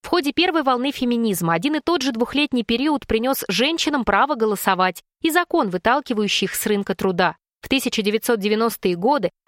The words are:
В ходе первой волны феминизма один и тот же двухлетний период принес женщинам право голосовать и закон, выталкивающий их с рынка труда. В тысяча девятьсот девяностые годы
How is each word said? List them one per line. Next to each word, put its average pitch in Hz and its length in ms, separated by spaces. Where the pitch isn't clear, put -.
В - 60
ходе 294 240
первой 330 300
волны 262 300
феминизма 226 600
один 247 240
и 294 40
тот 339 200
же 262 120
двухлетний 247 520
период 269 420
принес 247 420
женщинам 269 560
право 226 300
голосовать 190 680
и 320 100
закон, 330 380
выталкивающий 214 760
их - 80
с - 120
рынка 202 280
труда. 185 420
В - 80
тысяча 262 320
девятьсот 214 400
девяностые 208 560
годы 233 340